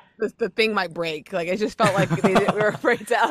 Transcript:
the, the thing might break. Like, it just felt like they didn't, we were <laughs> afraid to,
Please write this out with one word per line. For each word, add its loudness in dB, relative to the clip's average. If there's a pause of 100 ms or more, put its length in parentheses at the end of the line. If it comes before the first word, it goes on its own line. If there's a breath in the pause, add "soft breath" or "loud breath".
(180)
the, -2
the -2
thing 0
might -2
break. -6
Like, -2
it -2
just -4
felt 2
like 2
they 2
didn't, 2
we 0
were 4
<laughs> -
afraid -2
to, 0 (160)